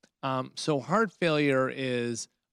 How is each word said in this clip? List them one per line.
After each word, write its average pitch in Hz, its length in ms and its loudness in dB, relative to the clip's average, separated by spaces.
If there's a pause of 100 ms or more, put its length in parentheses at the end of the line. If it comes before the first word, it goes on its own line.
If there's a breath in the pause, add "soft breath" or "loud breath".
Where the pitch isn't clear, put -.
(220)
Um, 131 320 -4
so 151 240 -2
heart 175 320 0
failure 143 580 2
is 123 600 -4 (240)